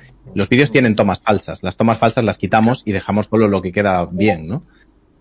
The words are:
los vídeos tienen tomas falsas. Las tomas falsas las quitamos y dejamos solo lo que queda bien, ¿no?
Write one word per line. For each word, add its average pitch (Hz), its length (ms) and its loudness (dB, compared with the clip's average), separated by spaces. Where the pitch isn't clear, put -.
los 101 140 -2
vídeos 139 200 4
tienen 123 280 2
tomas 98 240 0
falsas. 95 420 -4
Las 92 140 -8
tomas 113 200 2
falsas 117 280 0
las 98 120 -2
quitamos 110 480 0
y 107 60 -4
dejamos 101 360 -2
solo 110 200 2
lo 95 140 0
que 92 100 -8
queda 92 400 0
bien, 90 380 -2
¿no? 131 140 -8